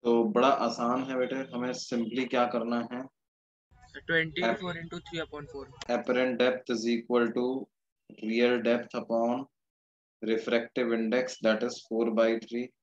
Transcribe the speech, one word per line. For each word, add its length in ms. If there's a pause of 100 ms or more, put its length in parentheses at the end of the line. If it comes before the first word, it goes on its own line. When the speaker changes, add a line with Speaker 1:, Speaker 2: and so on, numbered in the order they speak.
Speaker 1:
तो 200 (100)
बड़ा 140 (180)
आसान 380
है 140
बेटे, 180 (180)
हमें 200
simply 560
क्या 240
करना 260 (120)
है, 100 (1040)
Speaker 2:
ट्वेंटी 460
फ़ोर 260
into 220
three 200
upon 260
four। 180 (240)
Speaker 1:
apparent 500
depth 300
is 180
equal 440
to 140 (800)
real 380
depth 340
upon 500 (760)
refractive 720
index, 480
that 220
is 160 (100)
four 220
by 180 (100)
three। 260 (180)